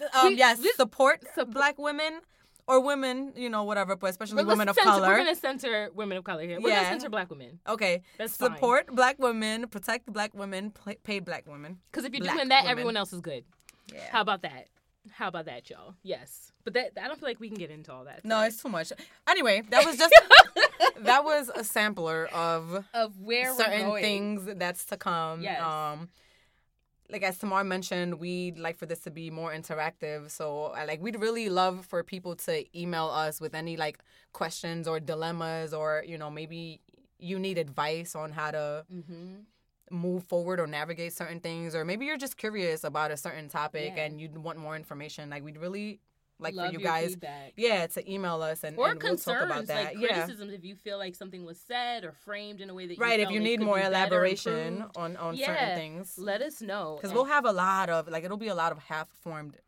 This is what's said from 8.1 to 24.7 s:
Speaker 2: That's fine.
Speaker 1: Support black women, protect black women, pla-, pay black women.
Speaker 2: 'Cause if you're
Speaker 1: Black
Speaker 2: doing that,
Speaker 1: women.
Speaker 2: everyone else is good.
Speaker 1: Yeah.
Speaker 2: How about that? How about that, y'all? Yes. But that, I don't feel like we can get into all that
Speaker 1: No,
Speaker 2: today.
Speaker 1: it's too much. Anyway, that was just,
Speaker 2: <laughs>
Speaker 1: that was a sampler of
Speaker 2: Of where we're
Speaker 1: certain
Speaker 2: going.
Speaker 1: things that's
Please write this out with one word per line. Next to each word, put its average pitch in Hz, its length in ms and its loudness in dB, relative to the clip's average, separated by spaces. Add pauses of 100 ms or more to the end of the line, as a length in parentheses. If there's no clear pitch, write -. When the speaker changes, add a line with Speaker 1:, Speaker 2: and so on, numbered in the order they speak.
Speaker 2:
That's 220 180 -6
fine. 247 180 0
Speaker 1:
Support 262 340 4
black 254 300 4
women, 226 500 0
protect 226 440 -6
black 214 220 -4
women, 196 360 -8
pla-, 208 320 -12
pay 208 180 -4
black 170 260 -10
women. 151 320 -16 (140)
Speaker 2:
'Cause 262 120 -6
if 262 80 -8
you're 226 100 -4
Speaker 1:
Black - 140 0
Speaker 2:
doing 269 120 0
that, 262 160 6
Speaker 1:
women. 247 80 0
Speaker 2:
everyone 233 260 -2
else 196 160 -6
is 175 60 -10
good. 139 240 -10 (480)
Speaker 1:
Yeah. - 80 -16 (100)
Speaker 2:
How 226 120 2
about 190 200 -2
that? 127 260 -12 (460)
How 208 140 -6
about 170 180 -8
that, 123 240 -14
y'all? 110 320 -20
Yes. 151 500 -12 (120)
But 220 100 -8
that, 247 180 -2 (100)
I 240 60 -8
don't 302 100 -10
feel 302 100 -8
like 240 120 -8
we 226 80 -12
can 202 100 -10
get 165 120 -10
into 151 220 -18
all 127 120 -16
that 139 200 -20
Speaker 1:
No, 220 120 0
Speaker 2:
today. 220 120 4
Speaker 1:
it's 226 140 -8
too 277 60 -8
much. 165 240 -6 (360)
Anyway, 240 420 4
that 294 140 8
was 320 120 0
just, 320 180 8 (460)
Speaker 2:
<laughs> - 400 4
Speaker 1:
that 247 240 6
was 294 300 0
a 220 100 -6
sampler 170 680 0
of 165 520 -2 (100)
Speaker 2:
Of 214 260 -2
where 247 340 0
we're 233 100 4
Speaker 1:
certain 208 240 2
Speaker 2:
going. 208 140 0
Speaker 1:
things 202 460 -2 (100)
that's 180 280 -4